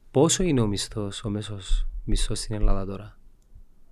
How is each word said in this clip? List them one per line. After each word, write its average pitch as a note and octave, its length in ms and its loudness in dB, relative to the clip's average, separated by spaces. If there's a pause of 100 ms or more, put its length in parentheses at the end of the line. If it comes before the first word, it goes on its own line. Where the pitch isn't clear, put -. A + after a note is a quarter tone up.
(120)
Πόσο E3 320 4
είναι C#3+ 180 2
ο A2 60 2
μισθός, G2+ 560 -6
ο A2 60 -6
μέσος G#2 580 -2 (180)
μισθός - 340 0
στην - 160 -6
Ελλάδα G2+ 300 4
τώρα; G2 320 -10 (760)